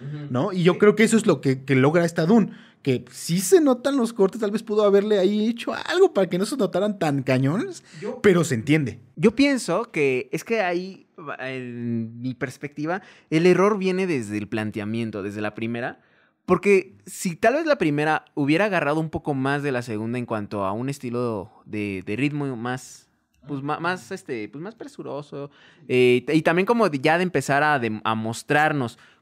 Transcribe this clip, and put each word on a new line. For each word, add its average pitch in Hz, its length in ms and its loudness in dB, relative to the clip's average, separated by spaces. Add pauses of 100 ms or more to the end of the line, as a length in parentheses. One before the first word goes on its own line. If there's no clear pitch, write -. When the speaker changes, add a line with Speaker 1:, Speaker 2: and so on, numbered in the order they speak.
Speaker 1:
Ujú. 147 300 -10
Speaker 2:
¿no? 147 220 -2
Y 185 100 -2
yo 175 120 6
Speaker 1:
Sí. - 40 -8
Speaker 2:
creo 208 180 6
que 214 80 4
eso 220 120 4
es 220 100 0
lo 165 140 2
que, 131 240 -2
que 139 100 0
logra 151 300 4
esta 165 200 -2
Dune, 196 260 4 (320)
que 123 280 0
sí 170 300 -4
se 339 200 6
notan 277 360 2
los 233 160 0
cortes, 202 280 0
tal 208 120 -2
vez 226 100 -4
pudo 208 220 0
haberle 202 340 4
ahí 208 300 2
hecho 233 260 -6
algo 349 400 2
para 190 140 2
que 180 100 -2
no 202 80 0
se 294 100 -6
notaran 196 440 0
tan 139 240 0
cañones, 147 580 0 (180)
Speaker 1:
Yo 233 220 -10
Speaker 2:
pero 175 220 6
se 135 100 -2
entiende. 135 460 0 (160)
Speaker 1:
yo 196 180 2
pienso 247 560 0
que 131 420 0
es 160 120 -6
que 226 160 -2
ahí, 180 480 -6 (100)
va, 143 180 -12 (140)
en 120 680 -6
mi 127 140 -6
perspectiva, 151 680 -8 (280)
el 165 160 2
error 185 320 4
viene 185 280 -2
desde 110 320 -4
el 101 100 -6
planteamiento, 107 760 -6
desde 104 160 -8
la 104 140 -6
primera, 117 460 -8 (460)
porque 190 580 2
si - 320 -8
tal 226 180 4
vez 330 120 0
la 294 100 2
primera 151 480 0 (100)
hubiera 151 300 2
agarrado 160 360 0
un 160 100 -4
poco 156 240 -4
más 139 280 -2
de 143 80 -4
la 123 120 -2
segunda 117 360 -6
en 123 60 -6
cuanto 104 400 -4
a 95 80 -2
un 120 160 -6
estilo 120 640 -6 (160)
de, 101 400 -6
de 104 100 -6
ritmo 143 400 -4
más, 123 540 -10 (360)
pues, 143 160 -8
ma-, 147 180 -6
más, 180 320 -6
este, 120 360 -10
pues, 143 140 -16
más 214 120 -14
presuroso, 143 760 -14 (380)
eh, 123 380 4
y 156 160 2
también 175 220 2
como 226 240 2
de, 147 120 -4
ya 156 180 2
de 185 60 0
empezar 147 380 0
a, 151 160 2
de, 113 240 -4
a 113 120 0
mostrarnos 135 840 -2 (240)